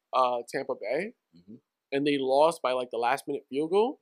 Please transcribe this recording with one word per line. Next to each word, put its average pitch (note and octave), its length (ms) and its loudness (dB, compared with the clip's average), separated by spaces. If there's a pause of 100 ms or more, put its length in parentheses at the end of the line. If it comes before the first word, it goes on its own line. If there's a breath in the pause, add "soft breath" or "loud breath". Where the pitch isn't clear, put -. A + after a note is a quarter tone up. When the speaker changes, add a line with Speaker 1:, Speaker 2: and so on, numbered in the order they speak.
(140)
Speaker 1:
uh, B2 240 2 (120)
Tampa C3+ 260 -6
Bay, D3+ 380 -4 (220)
Speaker 2:
Mm-hmm. A2+ 200 -20 (360)
Speaker 1:
and C#3 160 0
they C#3+ 100 2
lost C#3 440 2
by, B2+ 100 0
like, B2+ 200 -4
the A2+ 60 -4
last B2 300 0
minute C#3+ 220 -6
field D3+ 220 -2
goal. A3 300 2